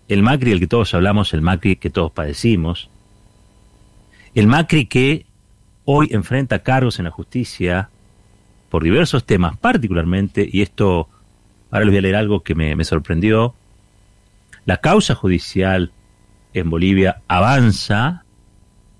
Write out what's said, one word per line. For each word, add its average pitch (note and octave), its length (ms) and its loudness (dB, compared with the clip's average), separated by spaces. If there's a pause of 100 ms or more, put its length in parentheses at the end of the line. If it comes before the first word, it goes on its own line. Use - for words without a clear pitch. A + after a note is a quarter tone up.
el G2+ 140 2
Macri B2+ 280 2
del F#2+ 100 2
que F2+ 60 0
todos A#2 260 0
hablamos, G2+ 400 0
el D#2+ 80 -2
Macri F#2 360 0
que - 120 -10
todos E2 240 -2
padecimos, E2 760 -4 (1400)
el G#2 140 4
Macri D3+ 360 2
que C3+ 400 0 (640)
hoy D3 240 2
enfrenta A#2 520 -2
cargos B2+ 360 0
en F2+ 80 -4
la D#2+ 40 -6
justicia F#2+ 760 -4 (800)
por D#2+ 140 -2
diversos B2 420 2
temas, F2+ 320 0
particularmente, F#2+ 960 -2
y F#2+ 80 0
esto, F#2+ 480 0 (600)
ahora G#2 160 0
les G2 60 4
voy G2+ 60 2
a F#2+ 40 0
leer F#2+ 140 0
algo G#2 260 -2
que - 120 -6
me, D#2 220 -2
me D#2+ 80 -2
sorprendió, G#2+ 680 0 (1120)
la - 140 0
causa F3 360 2
judicial F#2 800 -2 (600)
en E2 180 -4
Bolivia F#2+ 580 0
avanza, A#2 960 0 (760)